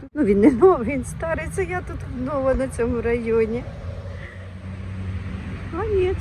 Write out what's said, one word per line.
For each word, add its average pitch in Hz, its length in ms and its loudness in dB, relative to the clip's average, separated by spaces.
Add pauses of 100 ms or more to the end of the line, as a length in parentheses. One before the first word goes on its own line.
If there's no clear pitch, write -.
(140)
Ну, 294 100 2
він 202 160 6
не 240 100 10
новий, 262 380 6
він 262 160 -2
старий, 320 480 -4
це 392 120 -2
я 359 160 -4
тут 339 160 -8 (280)
нова 269 300 0
на 254 140 0
цьому 240 320 0
районі. 226 600 0 (2250)
А 427 40 -2
ні, 392 360 2